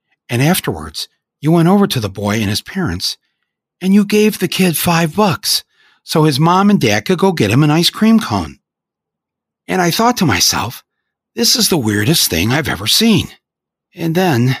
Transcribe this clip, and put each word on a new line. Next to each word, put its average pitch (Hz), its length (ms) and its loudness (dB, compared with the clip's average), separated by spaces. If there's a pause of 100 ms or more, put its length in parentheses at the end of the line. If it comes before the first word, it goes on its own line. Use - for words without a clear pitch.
(280)
and 117 140 -2
afterwards, 95 640 -4 (320)
you 147 100 -2
went 170 180 4
over 202 180 4
to 196 140 -2
the 104 100 -2
boy 104 300 -4
and 101 100 -2
his 104 120 -4
parents, 104 540 -6 (640)
and 190 140 2
you 208 100 4
gave 208 340 0
the 185 100 -2
kid 180 280 0
five 165 400 -2
bucks - 480 -2 (400)
so 156 200 0
his 147 140 0
mom 180 320 4
and 196 100 4
dad 107 240 0
could 185 140 -2
go 196 140 2
get 131 180 0
him 123 120 2
an 151 80 2
ice 165 200 0
cream 220 300 2
cone. 92 380 -6 (1080)
And 185 140 -2
I 175 100 0
thought 226 280 0
to 185 80 0
myself, - 580 -2 (500)
"This 226 220 0
is 226 120 0
the 180 100 0
weirdest 107 500 0
thing 95 240 -2
I've 151 160 -2
ever - 180 -8
seen." 202 420 2 (640)
And 165 200 -6
then 131 460 0